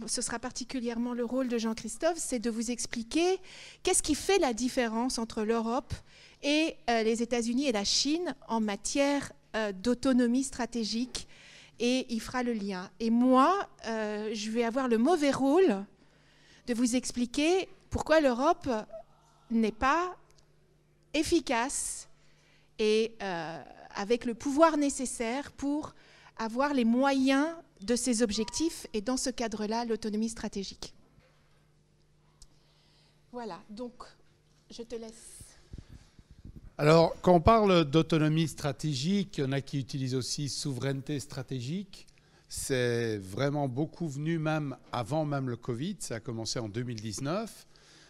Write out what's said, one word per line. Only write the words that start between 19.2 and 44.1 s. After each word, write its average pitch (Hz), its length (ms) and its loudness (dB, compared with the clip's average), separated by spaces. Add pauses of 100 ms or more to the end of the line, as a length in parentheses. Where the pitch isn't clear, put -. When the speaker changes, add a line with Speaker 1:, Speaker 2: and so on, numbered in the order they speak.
Speaker 1:
n'est 226 240 2
pas 339 420 2 (1000)
efficace 277 920 0 (720)
et, 220 420 4
euh, 165 400 -6 (320)
avec 220 300 0
le 240 120 -2
pouvoir 302 420 4
nécessaire 269 720 -2
pour 285 420 -4 (440)
avoir 240 360 0
les 247 120 4
moyens 269 600 4 (360)
de 233 140 0
ses 240 260 2
objectifs, 220 720 -2
et 214 80 -2
dans 254 160 -2
ce 254 140 -2
cadre-là, 220 540 -4
l'autonomie 220 440 -2
stratégique. - 640 -10 (2500)
Voilà, 220 280 -10 (120)
donc 240 320 -12 (680)
je 233 140 -12
te 233 100 -12
laisse. 226 460 -14 (1400)
Speaker 2:
Alors, 160 460 6
quand 180 100 8
on 170 80 8
parle 202 440 6
d'autonomie 156 640 2
stratégique, 156 920 -4
il - 20 0
y 131 60 0
en 135 40 -2
a 139 100 -2
qui 139 180 -6
utilisent 131 340 -4
aussi 131 340 -4
souveraineté 135 720 -4
stratégique. 139 840 -8 (440)
C'est 117 680 0
vraiment 135 500 -2
beaucoup 147 400 -6
venu 151 300 -4